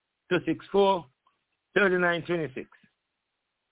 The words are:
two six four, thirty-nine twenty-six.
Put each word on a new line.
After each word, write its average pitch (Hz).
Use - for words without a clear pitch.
two 180
six -
four, 196
thirty-nine 180
twenty-six. 160